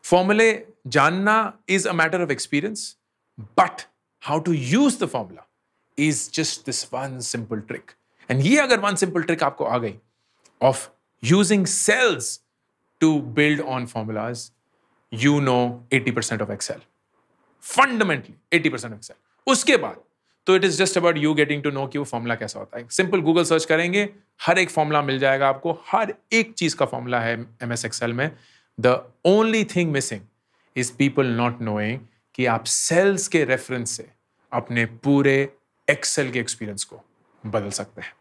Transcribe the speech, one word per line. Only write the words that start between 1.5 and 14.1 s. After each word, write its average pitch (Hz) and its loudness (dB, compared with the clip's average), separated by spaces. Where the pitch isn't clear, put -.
is 190 0
a 202 -2
matter 165 0
of 175 0
experience, 151 -4
but - 0
how 156 0
to 170 0
use 269 4
the 143 -4
formula 104 -8
is 147 -2
just - -6
this - -8
one 131 -8
simple 117 -8
trick। - -12
And 131 2
ये 226 4
अगर 254 2
one 202 0
simple 175 0
trick 160 0
आपको 143 -2
आ 117 -2
गई 113 -4
of 131 4
using 190 4
cells 214 0
to 156 4
build 147 0
on 127 -4
formulas, 113 -8